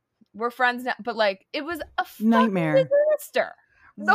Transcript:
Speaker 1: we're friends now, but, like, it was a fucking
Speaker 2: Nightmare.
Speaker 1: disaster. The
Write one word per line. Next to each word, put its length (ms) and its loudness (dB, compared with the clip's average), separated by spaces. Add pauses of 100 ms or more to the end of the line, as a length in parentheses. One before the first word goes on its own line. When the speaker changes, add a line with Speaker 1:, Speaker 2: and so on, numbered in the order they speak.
(340)
Speaker 1:
we're 160 -6
friends 340 -2
now, 200 -4
but, 120 -6
like, 380 0
it 100 -6
was 160 -8 (180)
a 80 -2
fucking 240 -2
Speaker 2:
Nightmare. 540 2
Speaker 1:
disaster. 720 0 (440)
The 180 2